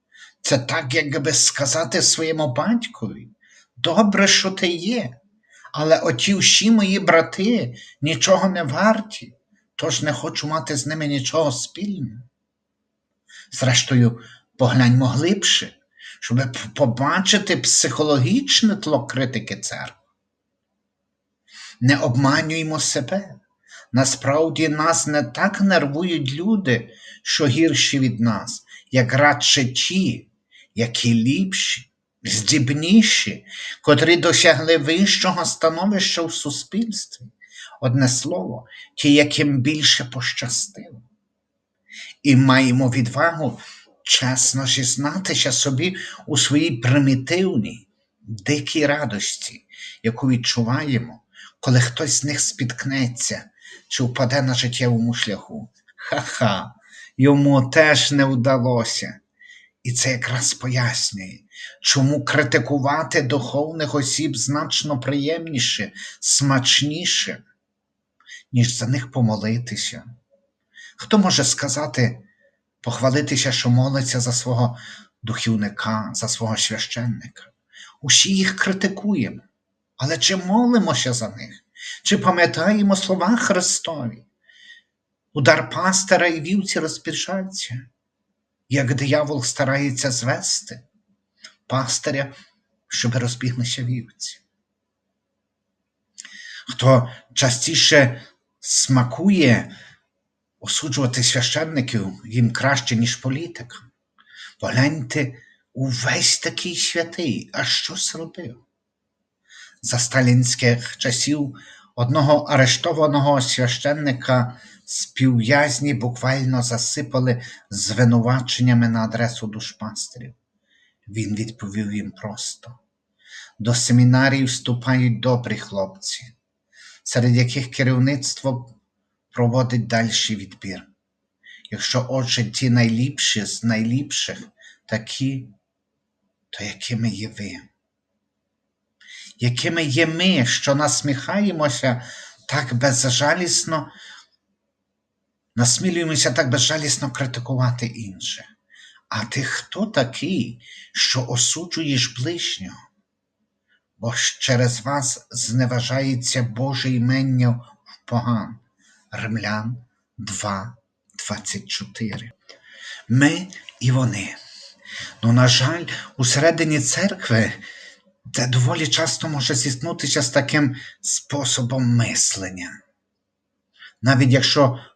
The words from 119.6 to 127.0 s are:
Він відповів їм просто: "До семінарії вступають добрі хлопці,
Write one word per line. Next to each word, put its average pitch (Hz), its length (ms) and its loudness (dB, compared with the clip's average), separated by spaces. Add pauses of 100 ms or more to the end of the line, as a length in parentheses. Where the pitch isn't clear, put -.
Він 104 280 -4
відповів 101 580 -6
їм 104 180 -6
просто: - 680 -12 (800)
"До 120 160 2
семінарії 127 680 6
вступають 123 760 0
добрі 120 380 0
хлопці, - 760 -8 (680)